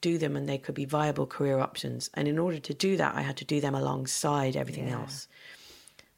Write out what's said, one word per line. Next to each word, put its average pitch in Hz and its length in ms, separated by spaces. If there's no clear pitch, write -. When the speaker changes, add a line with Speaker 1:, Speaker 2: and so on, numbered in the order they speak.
Speaker 1:
do 170 160
them 147 180
and 143 120
they 139 100
could 139 160
be 143 120
viable 147 420
career 139 320
options. 127 540
And 147 140
in 151 120
order 170 180
to 143 160
do 190 240
that, 147 180
I 143 60
had 139 160
to 135 80
do 147 140
them 139 160
alongside 135 800
everything 135 320
Speaker 2:
Yeah. 120 140
Speaker 1:
else. 135 260